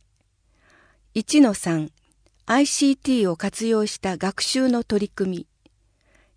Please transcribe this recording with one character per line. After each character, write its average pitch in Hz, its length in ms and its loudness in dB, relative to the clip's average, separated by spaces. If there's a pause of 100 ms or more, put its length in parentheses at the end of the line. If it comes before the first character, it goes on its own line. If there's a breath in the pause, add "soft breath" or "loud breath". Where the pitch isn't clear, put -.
(1160)
一 262 260 2
の 233 140 6
三、 156 360 -4 (540)
ア 233 160 2
イ 294 60 4
シ 277 260 2
ー 269 60 -2
テ - 140 -4
ィ 247 100 2
ー 190 80 2
を 165 60 -4
活 202 300 -6
用 220 200 0
し - 120 -10
た 185 200 -6
学 190 240 -4
習 262 260 0
の 240 160 0
取 208 220 -2
り - 20 -16
組 185 300 -4
み。 - 80 -12 (920)